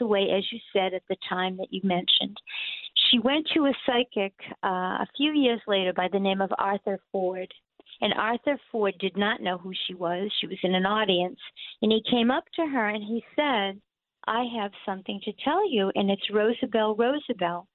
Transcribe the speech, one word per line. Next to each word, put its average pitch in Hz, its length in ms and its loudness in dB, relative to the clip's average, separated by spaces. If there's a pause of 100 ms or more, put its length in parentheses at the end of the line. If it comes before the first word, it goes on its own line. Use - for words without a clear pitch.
away, 202 300 2
as 190 220 2
you 226 80 -10 (120)
said, 185 220 2
at 185 140 -6
the 185 80 -2 (120)
time 185 280 -2
that 185 160 -8
you 190 100 -6
mentioned. 185 540 2 (760)
She 247 80 6
went 277 360 2
to 302 120 4
a 277 60 4 (120)
psychic, 220 480 0 (300)
uh, 185 400 0
a 196 40 -4 (100)
few 294 160 2
years 247 340 4
later 190 260 2
by 180 200 0
the 196 80 2
name 196 200 2
of 190 160 0
Arthur 196 440 0 (100)
Ford. 185 420 -2 (480)
And 214 140 0
Arthur 240 460 0 (100)
Ford 202 300 0
did 190 160 -4
not 202 260 0
know 180 160 -2
who 185 140 -10 (160)
she 185 60 -12
was. 180 360 -4 (100)
She 196 60 -4
was 190 160 -8
in 185 140 2
an 185 100 2
audience. 196 540 0 (420)
And 214 80 4
he 220 180 4
came 240 220 4
up 294 140 0 (100)
to 339 100 -2
her 262 240 0
and 208 140 -4
he 220 220 -4 (100)
said, 208 460 0 (440)
"I 226 200 0 (160)
have 202 120 -4 (120)
something 196 400 -6
to 214 80 -6 (120)
tell 370 240 2
you, 202 280 2
and 196 140 2
it's 196 200 -2
Rosabelle, 214 640 2
Rosabelle. 208 800 -2